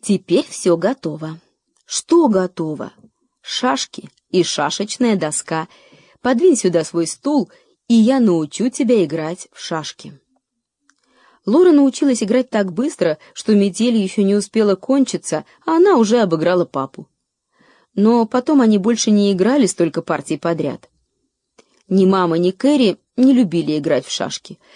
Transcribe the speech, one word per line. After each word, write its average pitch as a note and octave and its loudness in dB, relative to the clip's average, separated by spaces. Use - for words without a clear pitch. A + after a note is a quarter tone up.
теперь G3 0
всё - -2
готово». D#3+ -6
«Что - 0
готово?» F3+ -4
«Шашки - -6
и F3+ 2
шашечная G#3 -4
доска. D#3+ -6
Подвинь C4 2
сюда E3+ 0
свой E3+ -4
стул, C#4 -4
и A#3 2
я A#3+ 4
научу F3 0
тебя A3+ 0
играть D#3+ -8
в - -20
шашки». D3 -12
Лора E4 4
научилась C#4 2
играть B3+ -2
так G3 -2
быстро, F3+ -2
что - -2
метель G3+ 0
ещё G3+ -2
не G3 2
успела G#3 0
кончиться, F#3+ -4
а D#4+ -2
она F#4 4
уже A3+ 2
обыграла E3+ 0
папу. - -10
Но A3+ 2
потом C4 0
они A3 4
больше A3 -2
не G3+ 2
играли A3 2
столько E3 -2
партий D3+ -6
подряд. D#3 -6
Ни F#3+ 2
мама, F#3 2
ни F3 0
Кэрри B3+ 0
не C4 4
любили D#3+ 0
играть C#3+ -2
в - -16
шашки, - -10